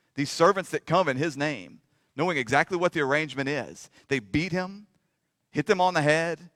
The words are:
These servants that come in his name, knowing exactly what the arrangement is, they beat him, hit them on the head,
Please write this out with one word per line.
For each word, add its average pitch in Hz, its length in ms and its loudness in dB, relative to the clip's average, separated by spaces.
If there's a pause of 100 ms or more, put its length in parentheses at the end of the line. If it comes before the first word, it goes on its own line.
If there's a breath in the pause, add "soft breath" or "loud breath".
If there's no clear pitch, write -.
(140)
These 139 160 -4
servants 185 400 2
that 156 160 -6
come 170 220 2
in 127 100 0
his 147 180 -4
name, 117 460 -6 (340)
knowing 165 220 -2
exactly 139 380 0
what 175 160 0
the 160 80 -4
arrangement 139 480 -2
is, 117 420 -8 (180 soft breath)
they 135 100 0
beat 143 340 -2
him, 190 340 -6 (640)
hit 147 160 -4
them 196 140 2
on 180 140 2
the 160 80 2
head, 160 540 0